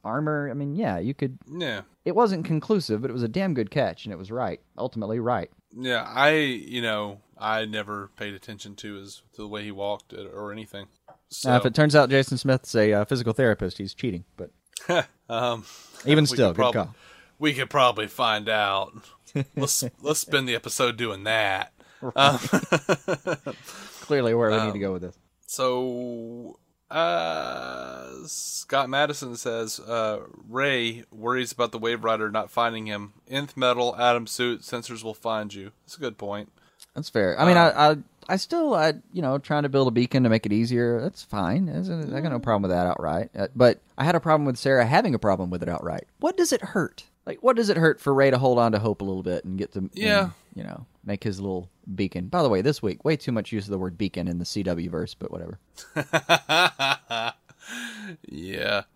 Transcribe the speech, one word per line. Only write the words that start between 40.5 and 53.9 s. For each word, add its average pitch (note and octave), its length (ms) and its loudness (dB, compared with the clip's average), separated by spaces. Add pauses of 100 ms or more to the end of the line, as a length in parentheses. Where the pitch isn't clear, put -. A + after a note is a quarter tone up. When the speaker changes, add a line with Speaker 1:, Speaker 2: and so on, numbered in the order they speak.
Speaker 1:
easier. A#2 480 2
That's E3+ 220 -6
fine. G#2+ 460 0
Isn't E3+ 400 -4
it? - 60 -6
I C#3 60 -2
got D#3+ 100 -2
no A#2+ 80 -2
Speaker 2:
Mm. - 40 -8
Speaker 1:
problem G#2+ 200 2
with F#2 80 0
that F2+ 160 2
outright. D#2+ 500 -2
Uh, G2+ 180 -2
but B2 240 6 (180)
I C3 60 -2
had E3+ 120 2
a D#3+ 40 2
problem D#3 260 2
with B2+ 120 0
Sarah C3 280 4
having D#3 300 4
a G#2 40 -2
problem F#2+ 300 2
with F2 140 -6
it E2 60 -4
outright. E2 360 -6 (140)
What F#4 180 0
does F4 160 2
it A#3+ 80 -2
hurt? - 440 -4 (200)
Like, - 160 -10
what B3 140 6
does A3 140 2
it F3+ 80 4
hurt D#3+ 240 4
for C#3 120 2
Ray C3+ 180 8
to B2+ 60 4
hold B2 220 4
on A#2 140 4
to G#2 60 2
hope G#2+ 220 0
a G2 40 -4
little F#2+ 180 -4
bit F2+ 220 -2
and F#2 120 -6
get - 160 -4
to, F#2+ 200 -4
Speaker 2:
Yeah. G#3 300 2
Speaker 1:
and, F2 80 -2 (240)
you - 80 -10
know, - 220 -14 (200)
make G2+ 180 -6
his G2 160 -2
little F#2 300 -6 (260)
beacon? F#2 320 -2
By E3+ 160 0
the C3 60 4
way, F#2+ 120 4
this C#3 200 0
week, G2+ 240 -4
way D#3 100 2
too - 160 -6
much A2 220 -4
use G#2 100 -4
of G2+ 80 -8
the F#2+ 80 -4
word F#2 180 -6